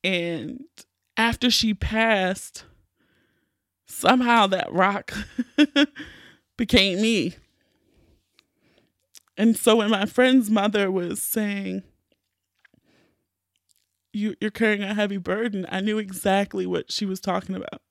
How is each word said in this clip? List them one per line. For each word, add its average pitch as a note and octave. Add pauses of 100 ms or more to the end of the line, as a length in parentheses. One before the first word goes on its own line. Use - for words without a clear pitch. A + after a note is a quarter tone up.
And E3+ (520)
after A#3
she A3
passed, G#3+ (1200)
somehow A#3+
that F#3+
rock G3 (440)
<laughs> -
became G3
me. G#3+ (2000)
And A3
so A3+
when G#3+
my G#3
friend's B3+
mother G3+
was F3+
saying, G3 (2250)
"You, G#3
you're G#3+
carrying G#3+
a G3+
heavy G3+
burden," G3+
I F#3+
knew G#3+
exactly G3
what F3
she -
was F#3+
talking F#3
about. -